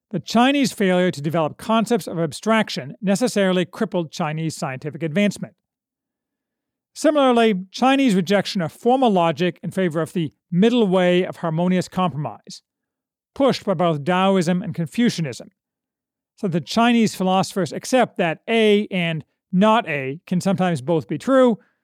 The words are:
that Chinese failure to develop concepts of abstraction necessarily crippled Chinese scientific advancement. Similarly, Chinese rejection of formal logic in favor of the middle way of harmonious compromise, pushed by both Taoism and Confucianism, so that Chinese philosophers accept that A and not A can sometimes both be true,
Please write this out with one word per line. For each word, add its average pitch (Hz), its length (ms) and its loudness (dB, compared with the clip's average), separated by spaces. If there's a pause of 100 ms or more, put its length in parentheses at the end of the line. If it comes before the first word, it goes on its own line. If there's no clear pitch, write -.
(120)
that 175 140 -6
Chinese 254 460 2
failure 185 380 0
to 143 140 -8
develop 151 340 -2
concepts 220 480 -2
of 170 140 -8
abstraction 165 800 -2
necessarily 190 640 0
crippled 175 460 -6
Chinese 156 440 -6
scientific 135 460 -10
advancement. 165 540 -2 (1400)
Similarly, 240 800 2
Chinese 262 420 2
rejection 190 480 0
of 156 100 -4
formal 254 380 2
logic 170 540 0
in 180 80 -8
favor 165 320 -2
of 151 100 -10
the 160 180 -2 (200)
middle 226 340 4
way 180 400 2
of - 120 -10
harmonious 175 500 -2
compromise, 139 720 -6 (720)
pushed 262 320 0
by 196 80 0
both 160 300 0
Taoism 180 580 2
and 170 140 -8
Confucianism, 170 720 -4 (880)
so - 120 -6
that 160 200 -4
Chinese 233 480 2
philosophers 185 580 -2
accept 240 440 0
that 170 300 -2
A 214 440 2
and 165 340 -4 (260)
not 214 380 2
A 143 380 -4
can 180 120 -2
sometimes 180 440 0
both 160 240 -2
be 151 100 -6
true, 254 400 2 (260)